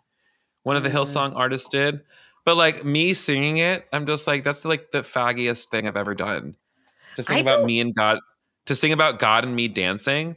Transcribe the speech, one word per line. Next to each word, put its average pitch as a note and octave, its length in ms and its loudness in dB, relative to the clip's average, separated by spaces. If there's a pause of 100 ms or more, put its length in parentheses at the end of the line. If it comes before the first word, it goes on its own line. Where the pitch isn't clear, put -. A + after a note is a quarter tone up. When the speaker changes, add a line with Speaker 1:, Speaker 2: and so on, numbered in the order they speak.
(640)
Speaker 1:
one C#3 120 0
of C#3+ 60 0
the C3+ 80 -2
Speaker 2:
Mm. C3 40 -2
Speaker 1:
Hillsong C#3+ 420 0
artists B2+ 320 -2
did. C#3+ 320 0 (480)
But, E3+ 80 4
like, D#3+ 260 2
me D#3 300 2
singing D3+ 460 0
it, F3 340 -2
I'm D3 140 -4
just D3 200 -2
like, C#3+ 160 0
"That's, C#3+ 220 -4
like, D#3 260 -4
the C#3+ 100 -2
faggiest A#2+ 680 -2
thing A2 180 -2
I've G#2 120 -4
ever G2+ 160 -4
done." F2 420 -6 (600)
To C3 60 -6
sing - 140 -2
Speaker 2:
I - 60 2
Speaker 1:
about C3 160 4
Speaker 2:
don't A2+ 80 2
Speaker 1:
me A#2 120 0
and A#2 160 -2
God, A2 260 4 (440)
to C#3+ 100 -2
sing D3+ 160 2
about D3+ 280 4
God A2+ 260 4
and B2 100 -4
me A#2+ 140 0
dancing, A2 680 -2